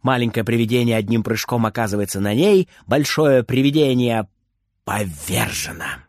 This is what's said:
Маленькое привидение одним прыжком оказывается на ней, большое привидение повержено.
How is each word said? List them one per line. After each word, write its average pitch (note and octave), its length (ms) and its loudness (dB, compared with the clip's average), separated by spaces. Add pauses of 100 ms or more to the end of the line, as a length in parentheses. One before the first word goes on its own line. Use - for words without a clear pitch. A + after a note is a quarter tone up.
Маленькое A#2+ 420 0
привидение A#2 540 2
одним A2 240 0
прыжком A2+ 420 -2
оказывается G#2 560 -2
на G#2 140 0
ней, F#3+ 340 4 (180)
большое C#3 560 2
привидение B2+ 880 2 (560)
повержено. - 1000 -6 (220)